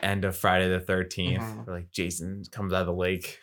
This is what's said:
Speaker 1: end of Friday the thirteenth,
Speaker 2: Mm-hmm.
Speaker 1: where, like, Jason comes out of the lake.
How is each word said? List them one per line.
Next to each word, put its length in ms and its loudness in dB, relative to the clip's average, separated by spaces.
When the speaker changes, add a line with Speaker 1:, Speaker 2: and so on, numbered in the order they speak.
Speaker 1:
end 220 0
of 120 0
Friday 320 4
the 120 2
thirteenth, 600 0
Speaker 2:
Mm-hmm. 220 -8
Speaker 1:
where, 120 -8
like, 140 -10
Jason 600 -4
comes 220 -4
out 100 2
of 40 -2
the 80 0
lake. 480 -2